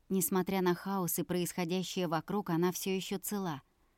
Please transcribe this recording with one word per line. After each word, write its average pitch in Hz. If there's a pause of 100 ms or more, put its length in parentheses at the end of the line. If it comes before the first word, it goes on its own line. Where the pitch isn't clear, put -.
(100)
Несмотря 190
на 180
хаос 185
и 175
происходящее 180
вокруг, 170
она 175
всё 190
ещё 190
цела. 185 (360)